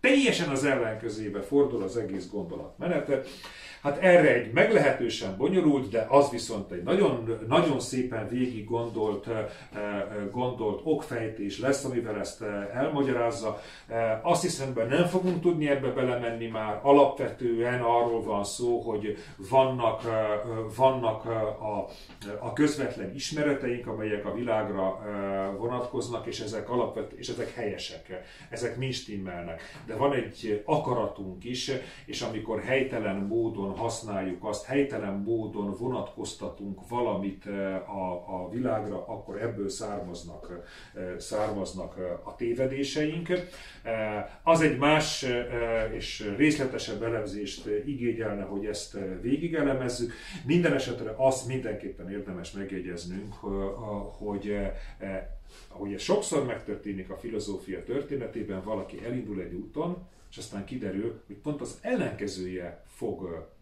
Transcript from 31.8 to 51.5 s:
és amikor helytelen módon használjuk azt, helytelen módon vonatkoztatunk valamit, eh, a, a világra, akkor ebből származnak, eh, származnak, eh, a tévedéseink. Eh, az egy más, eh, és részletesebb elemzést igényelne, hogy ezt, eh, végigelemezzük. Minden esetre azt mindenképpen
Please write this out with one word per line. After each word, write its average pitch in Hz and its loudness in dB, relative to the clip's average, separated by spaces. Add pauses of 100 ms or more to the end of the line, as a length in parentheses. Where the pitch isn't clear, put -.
és - -6
amikor 110 -2
helytelen 110 0
módon 101 0
használjuk 101 -4
azt, 104 -4
helytelen 123 0
módon 104 -2
vonatkoztatunk 104 -6
valamit, 101 -2
eh, 98 -4
a, 92 -4
a 90 -6
világra, 110 -2
akkor - -8
ebből 104 -2
származnak, 87 -8 (320)
eh, 90 -8
származnak, 101 -4
eh, 90 -6
a - -12
tévedéseink. 139 0 (540)
Eh, 107 -2 (180)
az 165 8
egy 139 4
más, 147 4
eh, 117 0
és 104 -6
részletesebb 127 2
elemzést 104 -4 (200)
igényelne, 113 0
hogy 98 -4
ezt, - -6
eh, 95 -6
végigelemezzük. 135 0 (340)
Minden 165 6
esetre 113 -2
azt 131 4
mindenképpen 101 -6